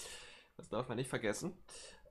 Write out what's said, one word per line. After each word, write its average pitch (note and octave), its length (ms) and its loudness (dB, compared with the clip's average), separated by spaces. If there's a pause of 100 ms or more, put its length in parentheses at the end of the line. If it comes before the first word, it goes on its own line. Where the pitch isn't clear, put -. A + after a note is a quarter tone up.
(560)
Das - 140 -10
darf A#2+ 180 4
man A2+ 100 0
nicht C3+ 120 4
vergessen. A#2 440 4 (580)